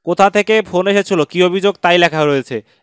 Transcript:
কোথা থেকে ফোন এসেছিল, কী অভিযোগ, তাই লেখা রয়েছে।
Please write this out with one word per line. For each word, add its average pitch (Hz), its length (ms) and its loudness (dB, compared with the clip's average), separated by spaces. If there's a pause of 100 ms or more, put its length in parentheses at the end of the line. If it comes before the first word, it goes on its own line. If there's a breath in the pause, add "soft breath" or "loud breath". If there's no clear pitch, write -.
কোথা 190 260 2
থেকে 208 320 0
ফোন 180 260 -2
এসেছিল, 196 360 0
কী 175 180 -2
অভিযোগ, 185 400 0
তাই 175 160 2
লেখা 156 260 0
রয়েছে। 131 380 -2 (200)